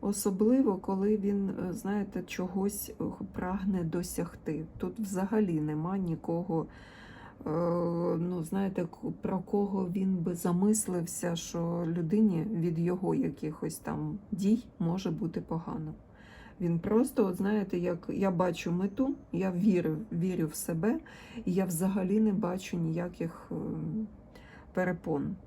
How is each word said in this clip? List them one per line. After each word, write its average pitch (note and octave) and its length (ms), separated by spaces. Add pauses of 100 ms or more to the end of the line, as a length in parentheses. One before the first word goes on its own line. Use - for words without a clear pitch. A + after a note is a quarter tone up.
особливо, G#3 720
коли G3 400
він, G3+ 340
е, F3+ 220
знаєте, G3 500
чогось, F#3+ 760
е, D#3+ 40 (280)
прагне F#3+ 520
досягти. E3 800 (120)
Тут F#3 220
взагалі G3 600
нема D#3 380
нікого, E3 680 (800)
е, - 40 (680)
ну, F3 260
знаєте, F#3+ 380
к-, - 300 (100)
про G3 160
кого F#3+ 500
він F#3+ 280
би F3 180
замислився, F3+ 1000
що E3+ 500
людині E3+ 680
від E3 240
його F3 360
якихось D#3 640
там D3+ 420 (140)
дій G3+ 340 (120)
може E3+ 320
бути E3 300
погано. D#3+ 540 (680)
Він E3+ 180
просто, G#3+ 480
от F3+ 100
знаєте, G3 420
як F3 340
я G3 180
бачу F3 420
мету, G3 420 (180)
я F#3 200
вірю, F3 440 (160)
вірю F3 340
в D#3 80
себе, G3 460 (440)
і F#3 80
я F#3+ 120
взагалі F#3+ 560
не G#3+ 120
бачу F#3 440
ніяких, E3 760
е, - 20 (1160)
перепон. F3 640 (100)